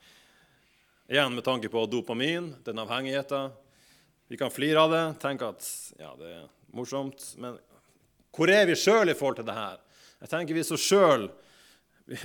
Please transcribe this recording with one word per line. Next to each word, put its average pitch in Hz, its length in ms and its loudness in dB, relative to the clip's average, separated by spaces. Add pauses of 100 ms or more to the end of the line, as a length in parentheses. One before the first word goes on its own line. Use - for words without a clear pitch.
(220)
<laughs> - 920 -16
igjen 135 180 2
med 120 140 -8
tanke 117 240 -2
på 113 180 0
dopamin, 135 720 -4
den 110 220 -8
avhengigheten. 135 720 -6 (720)
Vi 120 100 -12
kan 127 140 -4
flire 156 280 2
av 160 120 4
det, 160 280 0
tenke 135 280 -4
at, - 200 -12 (320)
ja, 78 100 -16 (100)
det 80 80 -16
er 85 200 -18 (280)
morsomt, 135 460 -8 (180)
men 123 160 -12 (800)
hvor 165 160 4
er 208 160 8
vi 170 80 2
selv 202 380 4
i - 20 -2
forhold 135 240 -2
til 113 80 -10
det 104 80 -8
her? 101 220 -8 (420)
Jeg - 140 -20
tenker 160 240 -4
vi 165 100 0
så 165 140 -2
selv, 151 480 6 (760)
vi - 220 -12